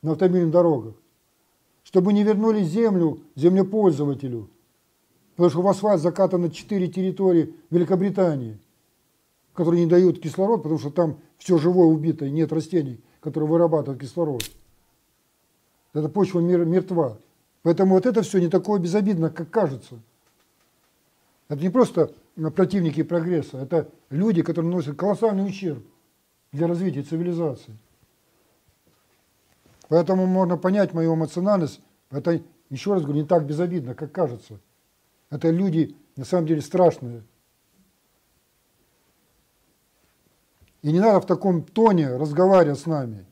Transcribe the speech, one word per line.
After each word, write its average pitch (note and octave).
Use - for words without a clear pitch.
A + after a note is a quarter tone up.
на D#3
автомобильных F3
дорогах, D3
чтобы F#3
не G#3
вернули G#3+
землю F3+
землепользователю, D3
потому F3
что D#3
в G3
асфальт F#3+
закатаны F3
четыре F#3
территории F#3
Великобритании, F3
которые E3+
не D#3+
дают F3+
кислород, F#3+
потому D#3
что C#3+
там D#3+
все F3
живое F3
убито, D#3
и C3+
нет D#3
растений, D#3
которые D#3
вырабатывают D#3
кислород. C#3
Эта D3+
почва F3+
мер-, F3
мертва. E3+
Поэтому F#3+
вот F#3
это A#3
все F#3
не F3
такое F#3+
безобидно, F3
как D#3+
кажется. C3+
Это D3
не F#3
просто, F3+
э, D#3
противники F3+
прогресса, E3
это D3
люди, E3+
которые E3
наносят D3
колоссальный G3
ущерб E3
для D3+
развития E3
цивилизации. E3
Поэтому F#3
можно F#3
понять F#3
мою E3
эмоциональность. E3+
Это, D#3
еще F#3+
раз F3+
говорю, C#3+
не D3
так E3
безобидно, D3+
как D3
кажется. A#2+
Это D3
люди, E3
на C3+
самом E3+
деле, D3+
страшные. B2+
И D3+
не E3+
надо A3+
в -
таком F3+
тоне G3
разговаривать D#3
с -
нами. B2